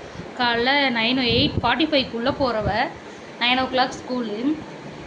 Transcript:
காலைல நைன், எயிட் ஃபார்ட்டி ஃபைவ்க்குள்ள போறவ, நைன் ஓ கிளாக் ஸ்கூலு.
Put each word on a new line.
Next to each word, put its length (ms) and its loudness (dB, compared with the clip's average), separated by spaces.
காலைல 520 2
நைன், 300 2
எயிட் 320 4
ஃபார்ட்டி 240 4
ஃபைவ்க்குள்ள 540 0
போறவ, 460 0
நைன் 200 4
ஓ 40 2
கிளாக் 260 2
ஸ்கூலு. 680 -2